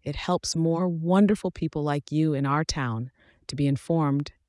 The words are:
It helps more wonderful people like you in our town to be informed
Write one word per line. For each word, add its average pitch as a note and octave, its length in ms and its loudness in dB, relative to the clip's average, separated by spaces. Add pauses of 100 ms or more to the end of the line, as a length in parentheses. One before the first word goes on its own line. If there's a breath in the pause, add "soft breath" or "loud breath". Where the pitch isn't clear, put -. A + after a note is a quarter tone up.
It C#3+ 140 -6
helps - 400 -2
more E3 320 0
wonderful F#3 600 2
people D#3 320 -4
like D3 280 -4
you D#3 220 2
in C#3 120 0
our D3 200 0
town B2 440 -4 (380 soft breath)
to - 80 -10
be C#3+ 100 0
informed C#3+ 680 0 (160)